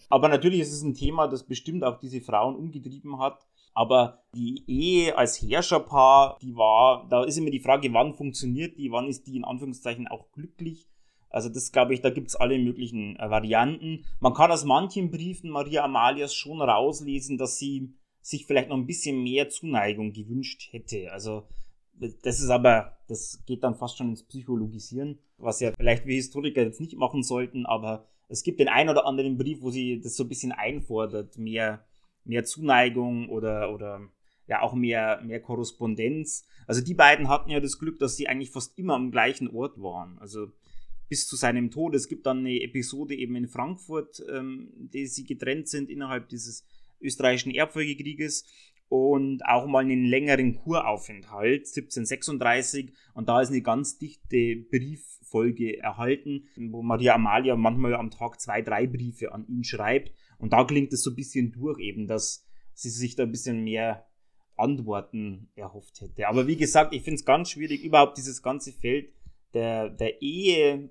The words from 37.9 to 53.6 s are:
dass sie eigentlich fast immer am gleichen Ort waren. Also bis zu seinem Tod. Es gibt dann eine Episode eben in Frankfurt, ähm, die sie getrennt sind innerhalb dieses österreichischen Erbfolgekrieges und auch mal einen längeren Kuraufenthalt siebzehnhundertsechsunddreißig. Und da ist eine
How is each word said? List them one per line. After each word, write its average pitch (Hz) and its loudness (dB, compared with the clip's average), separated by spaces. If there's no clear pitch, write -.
dass 131 -2
sie 143 -6
eigentlich 127 -6
fast - -12
immer 185 -2
am 127 -2
gleichen 123 0
Ort 120 -8
waren. 90 -12
Also 104 -12
bis - -4
zu - -10
seinem 120 0
Tod. 160 -2
Es 127 0
gibt - -10
dann 131 0
eine 127 -2
Episode 135 -6
eben 123 -6
in 120 -4
Frankfurt, 156 -8
ähm, 131 -10
die - -10
sie 127 -10
getrennt 147 -6
sind 143 -8
innerhalb 131 -8
dieses 117 -14
österreichischen 127 0
Erbfolgekrieges 147 -4
und 135 2
auch 123 4
mal 131 4
einen 127 2
längeren 131 4
Kuraufenthalt 110 -2
siebzehnhundertsechsunddreißig. 127 -4
Und 117 -4
da 120 6
ist 127 2
eine 131 0